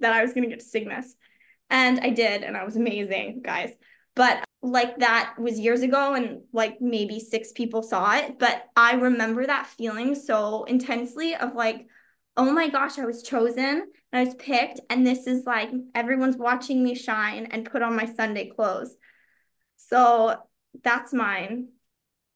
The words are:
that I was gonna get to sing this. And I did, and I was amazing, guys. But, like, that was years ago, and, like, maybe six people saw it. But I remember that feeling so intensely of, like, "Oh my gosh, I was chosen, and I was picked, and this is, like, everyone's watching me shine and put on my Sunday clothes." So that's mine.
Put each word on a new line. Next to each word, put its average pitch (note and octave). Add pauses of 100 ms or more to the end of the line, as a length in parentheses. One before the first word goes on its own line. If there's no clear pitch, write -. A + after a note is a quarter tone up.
that A3+
I A3+
was B3
gonna B3
get A#3
to -
sing G#3+
this. B3 (560)
And B3+
I C#4
did, G#3+
and G3+
I F#3+
was A3
amazing, G#3
guys. F#3 (420)
But, B3 (160)
like, B3
that A3+
was A#3
years A#3
ago, C#4
and, B3 (100)
like, A3+
maybe G#3+
six A3+
people A3+
saw G#3
it. -
But - (140)
I A#3
remember A#3+
that C4+
feeling A3+
so G#3+
intensely B3+
of, -
like, A3+ (500)
"Oh C4
my D#4+
gosh, C#4
I C4
was A#3+
chosen, C4 (260)
and B3+
I -
was B3+
picked, - (100)
and B3+
this B3+
is, B3+
like, A#3 (240)
everyone's B3+
watching B3+
me B3
shine G#3+
and A3+
put A#3
on A#3
my G#3+
Sunday A3
clothes." G#3+ (840)
So A#3+ (480)
that's B3
mine. G#3+ (680)